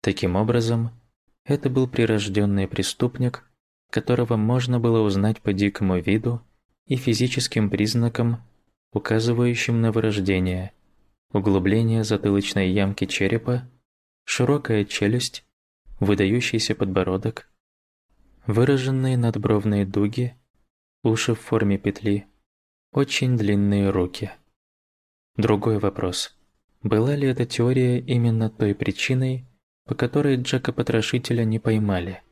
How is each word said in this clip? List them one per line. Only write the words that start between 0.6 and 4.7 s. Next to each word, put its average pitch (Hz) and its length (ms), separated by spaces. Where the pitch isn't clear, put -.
это 143 240
был 127 200
прирождённый 101 800
преступник, - 800
которого 120 460
можно 123 420